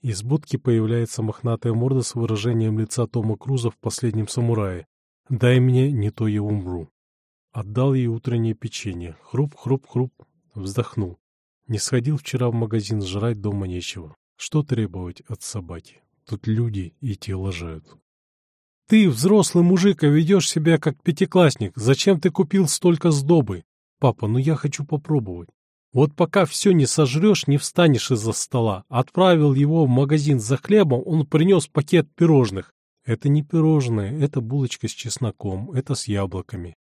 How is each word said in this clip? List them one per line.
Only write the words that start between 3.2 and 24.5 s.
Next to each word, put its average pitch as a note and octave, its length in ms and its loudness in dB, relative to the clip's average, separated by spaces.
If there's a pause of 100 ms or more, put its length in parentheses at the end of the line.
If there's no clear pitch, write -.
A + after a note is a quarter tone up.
Круза B2 320 -4
в - 80 -12
"Последнем A2 500 -4
самурае". G#2+ 600 -4 (420)
"Дай B2+ 320 4
мне, B2+ 280 2
не G#2+ 220 -2
то A2 160 -4
я G#2 160 -2
умру". F2+ 460 -6 (640)
Отдал A2+ 400 -2
ей B2+ 140 0
утреннее A2+ 480 -2
печенье. F2 680 -10
Хруп, C#3+ 320 -6
хруп, C3+ 320 -4
хруп. B2+ 240 -4 (420)
Вздохнул. G2 640 -8 (500)
Не G#2+ 120 -4
сходил C3 380 -2
вчера B2 320 -4
в A2+ 40 -4
магазин, A2 480 -4
жрать G2+ 380 -4
дома G2+ 260 -4
нечего. F2+ 500 -10 (200)
Что - 280 -4
требовать F2+ 580 -6
от - 200 -12
собаки? E2+ 600 -14 (240)
Тут - 200 -10
люди A2 540 -4
и A2+ 160 -6
те F#2+ 200 -8
лажают. E2+ 500 -8 (1040)
"Ты G#3+ 200 6
взрослый F3 540 4
мужик, F#3 400 2
а D3+ 40 4
ведешь D#3+ 420 4
себя D#3+ 280 2
как - 240 -4
пятиклассник. E3 760 2
Зачем C#3 420 2
ты F3+ 100 0
купил F#3+ 380 0
столько E3+ 440 2
сдобы?" C#3 520 2 (360)
"Папа, A#2+ 280 0
ну A#2 120 0
я D3 180 0